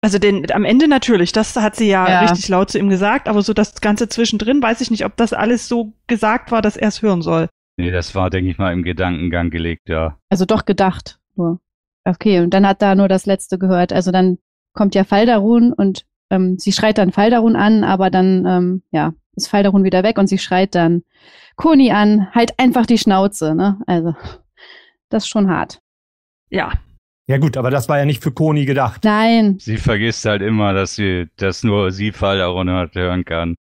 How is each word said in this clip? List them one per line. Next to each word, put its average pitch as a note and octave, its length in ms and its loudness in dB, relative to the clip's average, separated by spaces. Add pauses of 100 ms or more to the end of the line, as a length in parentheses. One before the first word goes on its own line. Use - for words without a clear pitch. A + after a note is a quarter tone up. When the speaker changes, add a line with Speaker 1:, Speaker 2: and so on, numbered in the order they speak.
Speaker 1:
Also G3+ 200 0
den, G3+ 320 0
am G#3 120 0
Ende C4 220 4
natürlich, A#3 460 2
das A3 240 -2
hat G#3+ 180 0
sie A3 140 0
ja F#3+ 200 2
Speaker 2:
Ja. F#3 120 4
Speaker 1:
richtig F3 280 2
laut F#3+ 220 0
zu - 80 -4
ihm G3+ 100 0
gesagt, G3+ 400 0
aber G#3 140 0
so G#3+ 100 -2
das - 280 -2
Ganze G#3+ 280 0
zwischendrin, A3+ 540 -2
weiß A3+ 180 0
ich A#3+ 120 -4
nicht, G#3+ 120 -4
ob G#3 120 -8
das A3+ 160 0
alles A#3 340 -2
so A#3 260 -4 (140)
gesagt A3+ 460 -2
war, A3+ 100 0
dass G#3+ 140 -2
er's - 260 -4
hören G3 180 0
soll. E3 280 -2 (280)
Speaker 3:
Nee, F2 140 -4
das F2+ 240 -4
war, F#2 160 -2
denke F#2 180 -2
ich F2+ 100 -6
mal, F#2+ 140 -2
im F2+ 120 -2
Gedankengang F2 640 -2
gelegt, E2 380 -6
ja. D#2+ 280 -4 (120)
Speaker 2:
Also F#3+ 160 0
doch G#3+ 220 -2
gedacht, F#3+ 520 -4 (160)
nur. E3+ 240 -4 (460)
Okay, F#3 340 0
und F3 160 0
dann G3 100 4
hat G3 160 0
da G3 140 2
nur G3 140 4
das F#3 180 0
Letzte F#3+ 320 -4
gehört. F#3 340 0
Also F3+ 200 -2
dann F#3 260 2 (340)
kommt G3+ 220 0
ja G3 80 4
Faldarun A3+ 680 2
und, G3 320 -2 (260)
ähm, F#3 300 0
sie - 100 -4
schreit G#3+ 280 0
dann F#3+ 120 2
Faldarun A3+ 460 2
an, G#3+ 260 2
aber F#3+ 260 0
dann, F#3 380 2
ähm, F3+ 360 0 (100)
ja, D#3+ 220 -2 (200)
ist - 140 -10
Faldarun G3+ 340 2
wieder F#3 220 2
weg A3+ 140 0
und G3 100 2
sie F#3+ 100 0
schreit F#3 380 -2
dann E3+ 260 2 (540)
Koni C#4 340 4
an, G#3 420 2
"Halt A#3 280 0
einfach B3 260 2
die A#3 120 2
Schnauze", F#3+ 580 0
ne? G3 320 0
Also. E3+ 260 0 (960)
Das A3 160 -4
ist - 40 -8
schon G3+ 200 0
hart. - 320 -4 (680)
Speaker 1:
Ja. - 220 -4 (540)
Speaker 4:
Ja C3+ 120 0
gut, D3 200 0
aber B2+ 120 -2
das C3+ 180 -2
war D3 100 0
ja C#3+ 80 0
nicht D3 160 -2
für D#3 100 -4
Koni D3+ 320 0
gedacht. C3 400 -2
Speaker 2:
Nein. G#3+ 540 2
Speaker 3:
Sie A2 180 -6
vergisst G#2+ 480 -2
halt G#2 160 0
immer, G#2 320 0
dass F#2+ 220 -2
sie, F#2 420 -4
dass F#2+ 260 -4
nur G#2 300 0
sie G2+ 200 -4
Faldaron F#2 580 -2
hört, F2+ 240 -4
hören F2+ 300 -2
kann. E2+ 300 -6 (120)